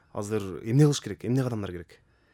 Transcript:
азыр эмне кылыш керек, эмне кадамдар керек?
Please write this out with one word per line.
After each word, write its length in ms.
азыр 500
эмне 220
кылыш 180
керек, 220
эмне 180
кадамдар 300
керек? 280